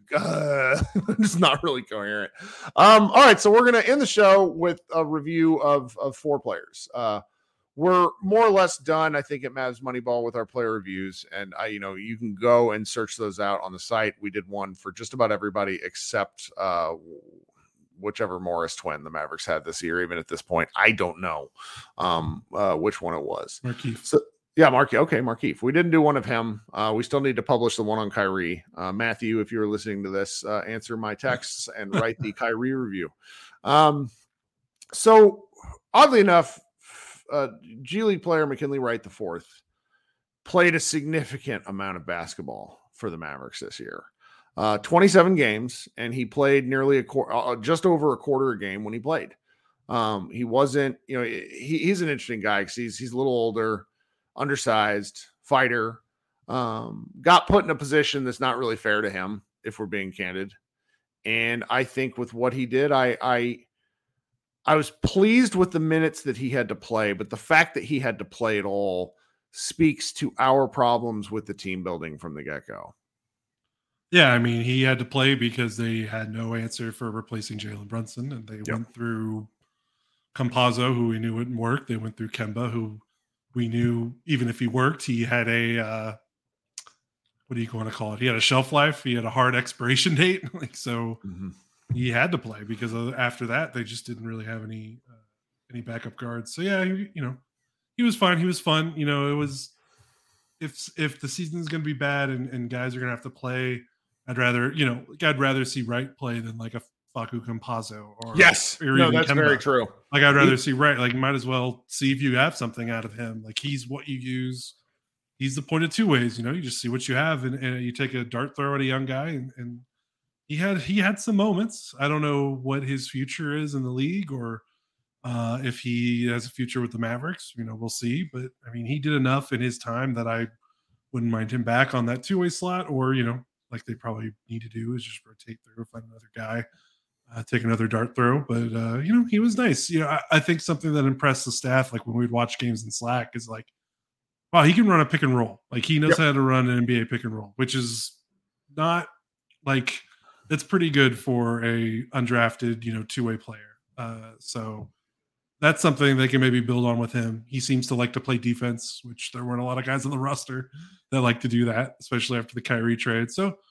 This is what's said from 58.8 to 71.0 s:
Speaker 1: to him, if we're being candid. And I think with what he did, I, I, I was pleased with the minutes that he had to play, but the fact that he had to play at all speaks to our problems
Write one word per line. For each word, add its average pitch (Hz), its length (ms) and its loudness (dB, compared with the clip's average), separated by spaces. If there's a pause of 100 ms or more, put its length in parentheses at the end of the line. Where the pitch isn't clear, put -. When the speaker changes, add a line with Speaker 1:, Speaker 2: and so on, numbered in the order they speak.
Speaker 1:
to 104 80 -2
him, 98 320 -8 (220)
if 110 160 -10
we're 107 60 -6
being 95 260 -6
candid. 95 400 -8 (720)
And 117 460 -2
I 127 160 2
think 131 320 -6
with 120 160 -8
what 123 180 0
he 127 140 -4
did, 139 260 0
I, 127 300 2
I, 120 380 0 (1080)
I 156 100 6
was 151 160 0
pleased 214 640 4
with 185 160 2
the 170 80 0
minutes 160 440 2
that 123 140 -4
he 127 120 -4
had 120 200 0
to 113 60 -4
play, 107 380 -2
but 98 160 -8
the 110 80 -10
fact 165 360 4
that 117 100 -4
he 135 160 -4
had 117 200 -4
to 92 60 -10
play 110 340 -2
at 98 60 -4
all 98 500 -4 (360)
speaks - 600 0
to - 240 -6
our 131 300 4
problems 117 640 0